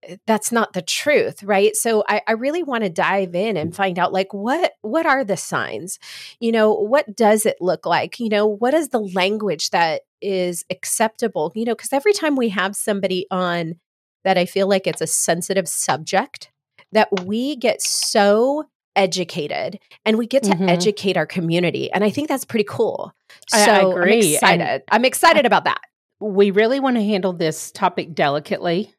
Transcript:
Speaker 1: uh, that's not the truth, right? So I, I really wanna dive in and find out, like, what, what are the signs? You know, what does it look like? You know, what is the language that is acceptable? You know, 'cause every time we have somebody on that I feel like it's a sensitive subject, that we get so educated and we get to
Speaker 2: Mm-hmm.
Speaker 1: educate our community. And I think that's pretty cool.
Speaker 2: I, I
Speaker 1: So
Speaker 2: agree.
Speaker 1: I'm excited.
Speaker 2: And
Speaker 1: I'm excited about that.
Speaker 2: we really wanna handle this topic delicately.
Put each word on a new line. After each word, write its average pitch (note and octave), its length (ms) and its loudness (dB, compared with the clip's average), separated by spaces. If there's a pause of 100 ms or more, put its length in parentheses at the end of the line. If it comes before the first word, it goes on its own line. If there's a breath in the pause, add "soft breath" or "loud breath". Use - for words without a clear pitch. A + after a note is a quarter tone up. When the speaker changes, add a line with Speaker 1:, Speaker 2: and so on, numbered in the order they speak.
Speaker 1:
uh, F3+ 80 -16 (100)
that's G#3+ 260 0
not A3+ 200 0
the F#3 100 -6
truth, F3+ 600 0
right? G3+ 340 2
So A3 320 0
I, G#3 180 0
I A3 60 0
really C#4 300 -2
wanna A#3 260 -2
dive F3+ 460 0
in G3 240 -2
and D#3+ 180 -6
find F#3+ 220 -2
out, F3 160 0
like, F#3+ 180 -2
what, B3 400 -2 (100)
what C#4+ 240 -2
are C4+ 180 2
the G3 120 -2
signs? B2 640 -6 (420 loud breath)
You A#3 120 0
know, A3 200 4
what A3 440 0
does G#3+ 280 4
it - 160 0
look F3 240 -2
like? E3 360 -2
You A#3 80 -4
know, G#3 180 2
what G#3+ 280 0
is D#4+ 160 0
the A#3 100 0
language F#3+ 680 -2
that E3 320 0 (200)
is F3+ 480 -4
acceptable? F#3 840 -4
You A3 100 -4
know, A#3 100 -2
'cause - 180 -8
every C#4 200 2
time D#4+ 240 0
we A#3+ 140 0
have F#3+ 260 -2
somebody F#3+ 540 -2
on F3 440 -2 (500)
that F#3+ 140 2
I F3+ 80 2
feel F#3+ 220 0
like G3 180 2
it's D#3+ 140 -4
a D#3+ 60 -2
sensitive F3+ 600 -2
subject, - 840 -4 (420 soft breath)
that G3 340 2
we A#3+ 300 -2
get A#3 260 -2
so A#3 840 2 (320)
educated F3 840 -2 (260 soft breath)
and A3 140 2
we A#3 80 -2
get C4 160 2
to G3+ 80 2
Speaker 2:
Mm-hmm. F#3+ 180 2
Speaker 1:
educate F#3 480 0
our D#3 100 0
community. E3 680 -2
And F#3 100 0
I G#3+ 80 2
think D4 180 -4
that's C4+ 160 -4
pretty G#3+ 200 -2
cool. - 480 -4 (400 loud breath)
Speaker 2:
I, G#3+ 100 4
I - 40 6
Speaker 1:
So G3 260 6
Speaker 2:
agree. F3 200 2
Speaker 1:
I'm G3+ 220 4
excited. E3+ 280 4
Speaker 2:
And B2+ 280 -4
Speaker 1:
I'm A3+ 140 2
excited D4 420 4
about F#3 180 4
that. - 160 -2 (400)
Speaker 2:
we G3+ 300 4
really A3+ 300 2
wanna B3+ 220 2
handle G3 300 0
this E3 380 -4
topic F3+ 440 -2
delicately. E3+ 840 -2